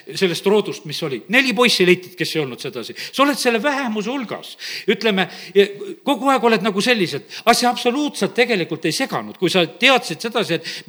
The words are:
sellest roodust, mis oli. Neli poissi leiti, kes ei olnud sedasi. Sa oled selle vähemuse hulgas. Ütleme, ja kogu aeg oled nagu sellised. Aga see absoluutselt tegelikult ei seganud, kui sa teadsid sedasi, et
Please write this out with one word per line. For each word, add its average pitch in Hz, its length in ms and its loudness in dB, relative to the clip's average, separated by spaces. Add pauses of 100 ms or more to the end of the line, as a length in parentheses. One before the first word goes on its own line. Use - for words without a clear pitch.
(140)
sellest 170 320 0
roodust, 202 380 2
mis 147 180 -8
oli. 135 200 -4 (100)
Neli 254 240 4
poissi 226 320 4
leiti, 180 280 2
kes 156 200 -4
ei 156 80 0
olnud 123 160 -10
sedasi. 117 340 -10
Sa - 300 -2
oled 285 160 0
selle 233 220 0
vähemuse 240 500 -2
hulgas. 208 400 -8 (400)
Ütleme, 220 340 2 (300)
ja 196 100 6 (380)
kogu 269 260 0
aeg 254 140 4
oled 226 240 4
nagu 196 160 0
sellised. 196 420 0 (180)
Aga 233 120 6
see 240 120 2
absoluutselt 247 680 -2
tegelikult 202 480 0
ei 160 100 0
seganud, 120 460 -4
kui 170 100 2
sa 180 160 2
teadsid 240 640 2
sedasi, 170 320 -2
et - 100 -12 (180)